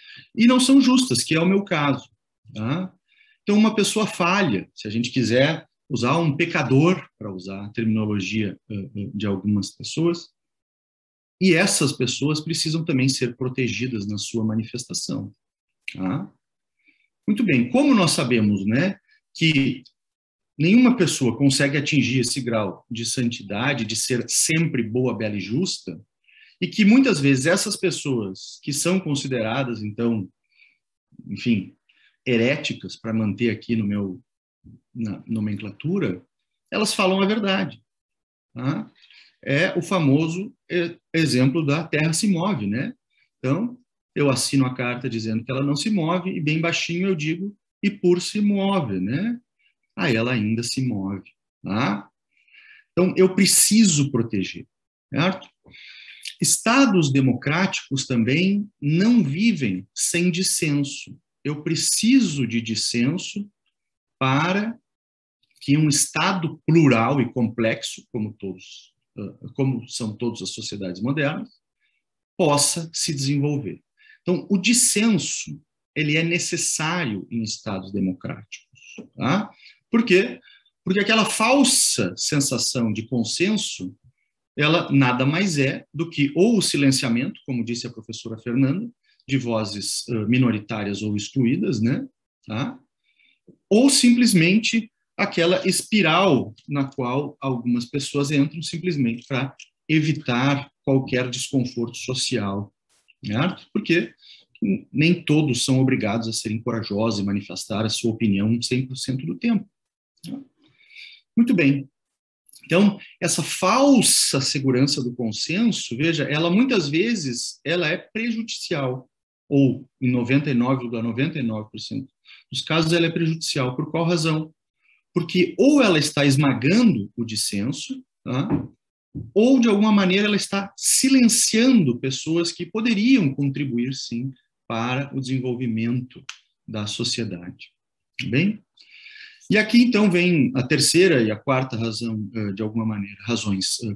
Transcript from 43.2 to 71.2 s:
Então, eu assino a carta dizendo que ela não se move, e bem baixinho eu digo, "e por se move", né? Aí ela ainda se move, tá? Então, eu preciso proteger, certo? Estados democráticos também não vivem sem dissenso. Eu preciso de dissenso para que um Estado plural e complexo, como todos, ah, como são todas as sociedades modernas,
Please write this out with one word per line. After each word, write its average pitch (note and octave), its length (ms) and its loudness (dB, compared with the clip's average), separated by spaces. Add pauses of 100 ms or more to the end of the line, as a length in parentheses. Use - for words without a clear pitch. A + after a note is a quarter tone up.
Então, F#3+ 400 -4 (360)
eu D3 140 2
assino C3 380 2
a B2+ 80 -4
carta B2 340 -6
dizendo A2 360 -4
que - 80 -10
ela C3+ 100 -4
não C#3+ 140 0
se A3 140 -4
move, F3 380 0
e F#3 120 -6
bem D#3 200 0
baixinho E3+ 460 -2
eu F#3+ 80 0
digo, F3 420 -6 (240)
"e G3+ 80 0
por F3+ 320 2
se G#3 200 -6
move", G3 580 0
né? E3+ 420 -4 (560)
Aí D#3 200 0
ela A#2+ 160 -2
ainda A2+ 320 -2
se C3 180 -4
move, G2 400 -4 (400)
tá? C#3+ 480 -4 (800)
Então, F3+ 260 2
eu F#3 160 6
preciso F#3 760 4
proteger, A2+ 560 -4 (420)
certo? F#3 400 -2 (920)
Estados G3 720 4
democráticos C#3 920 0
também D#3+ 640 2 (120)
não F#3+ 420 4
vivem C#3+ 720 0
sem F3 360 0
dissenso. D3 840 -2 (280)
Eu D3+ 180 -6
preciso E3+ 800 2
de A2+ 160 -2
dissenso B2 880 -4 (720)
para F3+ 580 0 (840)
que C#3 160 2
um D3+ 120 4
Estado E3 800 -2
plural C#3 540 4
e A#2 120 -2
complexo, A#2 760 -2
como G#2 220 -6
todos, - 600 -14 (240)
ah, - 380 -14
como C3 340 -2
são G#2+ 280 -8
todas A#2 260 -6
as F#2+ 80 -8
sociedades G2 500 -10
modernas, C#3+ 480 -2 (880)